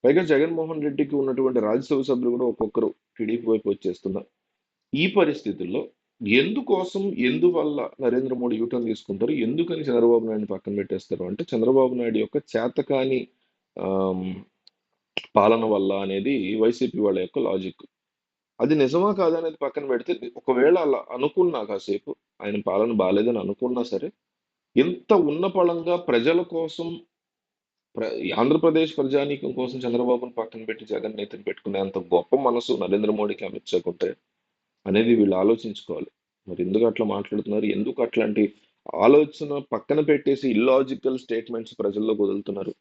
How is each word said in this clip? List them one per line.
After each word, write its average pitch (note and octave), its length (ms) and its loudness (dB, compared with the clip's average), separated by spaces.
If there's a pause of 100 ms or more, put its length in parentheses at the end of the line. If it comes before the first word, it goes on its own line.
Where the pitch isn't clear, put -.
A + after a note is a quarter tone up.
పైగా D3+ 200 6
జగన్మోహన్ D#3+ 580 0
రెడ్డికి C#3+ 340 -2
ఉన్నటువంటి C3 440 0
రాజ్యసభ C3 420 0
సభ్యులు B2 300 0
కూడా B2 140 -2
ఒక్కొక్కరు A2 420 -2 (240)
టీడీపీ A2+ 340 -4
వైపు A2 220 0
వచ్చేస్తున్నారు. F#2+ 600 -6 (640)
ఈ D3+ 160 2
పరిస్థితుల్లో C#3 720 0 (380)
ఎందుకోసం, F#3 840 0 (200)
ఎందువల్ల D3+ 580 0 (200)
నరేంద్ర B2+ 340 0
మోడీ A#2+ 220 -4
యూటర్న్ A#2+ 320 -4
తీసుకుంటారు, G#2+ 500 -4
ఎందుకని D#3 440 -2
చంద్రబాబు A#2 440 4
నాయుడిని G#2+ 220 -4
పక్కన G2+ 280 -6
పెట్టేస్తారు F#2+ 480 -6
అంటే G2+ 200 -6
చంద్రబాబు B2+ 500 2
నాయుడు A#2 240 -2
యొక్క G#2+ 180 -2 (120)
చేతకాని, C3 720 -2 (560)
ఆమ్, F#2+ 480 -2 (1080)
పాలన A2+ 300 6
వల్ల G2 340 2
అనేది G2 360 -2 (220)
వైసీపీ A#2 420 0
వాళ్ళ G2 220 2
యొక్క F#2 180 -6
లాజిక్. F#2+ 460 -4 (760)
అది C#3+ 140 2
నిజమా D#3 380 2
కాదా E3+ 260 2
అనేది D#3+ 200 -6
పక్కన C#3+ 280 -6
పెడితే, B2+ 260 -2 (240)
ఒకవేళ C3+ 420 4
అలా C#3+ 220 0 (120)
అనుకున్నా, D3 520 0
కాసేపు G2+ 460 -6 (280)
ఆయన G#2 220 -4
పాలన G2+ 320 0
బాలేదని G#2 480 2
అనుకున్నా A#2+ 440 -4
సరే, A2 240 -6 (680)
ఇంత F3 360 2 (100)
ఉన్నపళంగా E3+ 800 0
ప్రజల C#3 400 2
కోసం, E3 460 -6 (1080)
ప్ర-, G#2+ 140 -4 (240)
ఆంధ్రప్రదేశ్ D#3 600 2
ప్రజానీకం C#3 580 -2
కోసం B2+ 260 -6
చంద్రబాబును B2 560 0
పక్కన A2 300 -8
పెట్టి A2 220 -10
జగన్ A2 300 -6
నేతను G#2 280 -10
పెట్టుకునే G2+ 360 -6
అంత F#2+ 260 -4
గొప్ప F2 300 2
మనసు B2 400 0
నరేంద్ర G2+ 360 0
మోడీకి, G#2 340 -4
అమిత్ G#2 260 -12
షాకు F2 180 -2
ఉంటే F2 200 -4 (760)
అనేది A2 280 4
వీళ్ళు G2+ 220 4
ఆలోచించుకోవాలి. G#2 760 -2 (380)
మరి F2+ 140 -10
ఎందుకు G2+ 240 2
అట్లా A2 200 0
మాట్లాడుతున్నారు, G#2 600 -4
ఎందుకు G#2 360 -2
అట్లాంటి A2 420 2 (520)
ఆలోచన D3 560 4 (160)
పక్కన C#3 320 -2
పెట్టేసి C#3+ 500 0
ఇల్లాజికల్ C3 680 2
స్టేట్మెంట్స్ A2+ 600 -8
ప్రజల్లోకి G#2 440 -2
వదులుతున్నారు? G2 580 -4